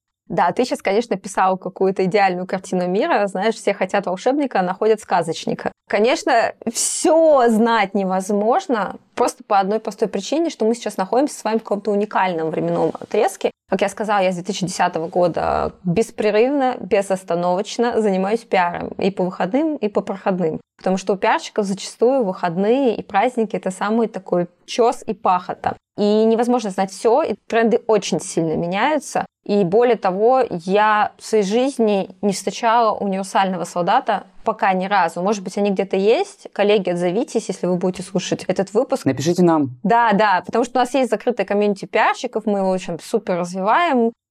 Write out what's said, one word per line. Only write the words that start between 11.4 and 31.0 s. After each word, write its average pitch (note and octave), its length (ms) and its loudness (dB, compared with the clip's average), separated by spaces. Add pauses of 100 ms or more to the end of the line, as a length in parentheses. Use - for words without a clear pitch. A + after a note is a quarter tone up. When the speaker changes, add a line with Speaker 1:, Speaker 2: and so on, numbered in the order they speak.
Speaker 1:
вами G#3 160 -2
в - 20 -4
каком-то G#3 300 -4
уникальном G3 580 0
временном E3+ 500 0
отрезке. B3+ 520 -2 (180)
Как G3 120 -2
я G3+ 80 0
сказала, G#3 320 -2
я F#3 100 2
с F#3 40 -4
две F3 80 -6
тысячи F#3+ 220 -4
десятого E3+ 440 -2
года D#3+ 640 0 (100)
беспрерывно, A3+ 960 0
безостановочно F#3+ 1200 -2
занимаюсь G3+ 440 0
пиаром. G3 520 -2
И F#3+ 140 0
по F#3 140 -2
выходным, B3+ 500 -2
и G#3+ 140 -4
по G#3 120 -2
проходным. F3+ 580 -4 (160)
Потому F#3+ 220 -2
что G3+ 160 -4
у F#3+ 40 -2
пиарщиков A3 500 -2
зачастую A#3 560 0
выходные G3+ 720 0
и F3+ 80 -8
праздники — A3 540 -2
это F#3+ 120 -6
самый G#3+ 380 0
такой F3+ 400 -2 (180)
чёс - 400 0
и A3 80 -6
пахота. - 640 -4 (220)
И G#3+ 260 2
невозможно A3+ 460 0
знать F#3+ 200 -4
всё, A#3+ 300 2
и A3+ 140 -4 (120)
тренды A3+ 380 2
очень G3 340 0
сильно D#3+ 360 -2
меняются. F#3+ 680 -2 (220)
И G3+ 180 2
более A3+ 320 4
того, G#3+ 540 2
я G#3 720 2